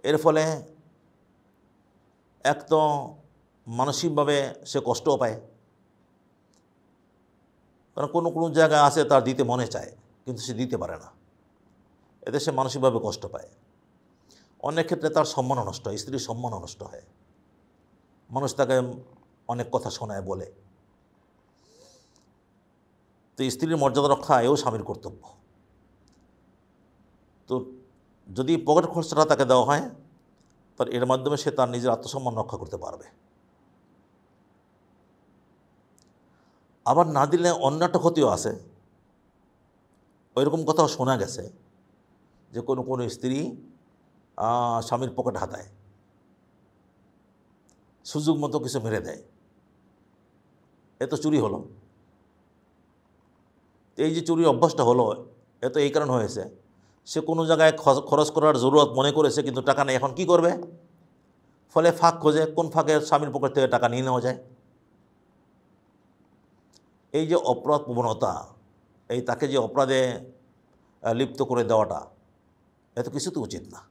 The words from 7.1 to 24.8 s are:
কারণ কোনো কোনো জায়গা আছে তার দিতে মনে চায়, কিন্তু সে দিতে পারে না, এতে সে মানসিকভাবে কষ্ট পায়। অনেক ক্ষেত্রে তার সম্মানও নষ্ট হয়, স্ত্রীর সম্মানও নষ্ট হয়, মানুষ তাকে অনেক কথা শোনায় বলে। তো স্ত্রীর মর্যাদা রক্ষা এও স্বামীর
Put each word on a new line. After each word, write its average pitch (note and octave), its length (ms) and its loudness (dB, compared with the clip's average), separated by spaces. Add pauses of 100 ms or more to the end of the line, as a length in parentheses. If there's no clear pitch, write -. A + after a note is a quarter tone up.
কারণ C#3+ 160 -4
কোনো E3+ 180 0
কোনো E3 160 -2 (120)
জায়গা D#3 260 6
আছে D3 200 4
তার C3 200 6
দিতে C3 180 -2 (100)
মনে B2 140 -2
চায়, - 240 -10 (320)
কিন্তু A#2 200 -10
সে B2 120 -10
দিতে B2 220 -4
পারে F2+ 260 -8
না, - 60 -20 (1120)
এতে C#3+ 220 -4
সে D3+ 140 0
মানসিকভাবে C3 440 0
কষ্ট G#2 240 -6
পায়। - 220 -14 (1120)
অনেক D#3+ 260 -2
ক্ষেত্রে E3 240 -2
তার D#3 240 2
সম্মানও B2+ 300 -2
নষ্ট - 220 -10
হয়, G#2 160 -6
স্ত্রীর C3 260 -8
সম্মানও A#2 360 -8
নষ্ট - 180 -18
হয়, - 220 -18 (1300)
মানুষ C3 280 -4
তাকে C3 180 2 (720)
অনেক A#2+ 260 -6
কথা - 160 -2
শোনায় G2 400 -10
বলে। F#2 160 -8 (3000)
তো - 20 -10 (100)
স্ত্রীর D#3+ 320 -2
মর্যাদা C#3 260 2
রক্ষা C#3 340 2
এও C3 140 4
স্বামীর A2 340 -4